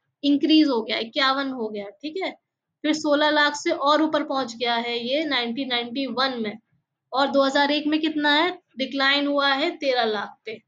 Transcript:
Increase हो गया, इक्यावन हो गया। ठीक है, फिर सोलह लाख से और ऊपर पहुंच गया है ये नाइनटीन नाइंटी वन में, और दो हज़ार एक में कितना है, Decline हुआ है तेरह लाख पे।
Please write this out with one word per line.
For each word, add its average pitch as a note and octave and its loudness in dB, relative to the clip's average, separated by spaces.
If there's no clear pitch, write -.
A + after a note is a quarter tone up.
Increase C#4+ 4
हो A#3+ 0
गया, A3 -4
इक्यावन C4+ 0
हो B3 -6
गया। G#3 -8
ठीक C#4+ -12
है, D#4 -4
फिर D4+ 2
सोलह D4+ 2
लाख D4 2
से E4+ -4
और D4+ 2
ऊपर D#4 2
पहुंच C4+ -4
गया A#3+ -2
है A#3+ -4
ये C#4 0
नाइनटीन B3+ -2
नाइंटी A#3+ -4
वन B3 -2
में, G#3+ -6
और C4 2
दो C4+ 4
हज़ार C#4+ 2
एक D4+ 0
में D#4 0
कितना D4+ 0
है, F4 0
Decline C#4 0
हुआ C#4+ 0
है D4+ 0
तेरह B3 0
लाख G#3 -4
पे। A3 -14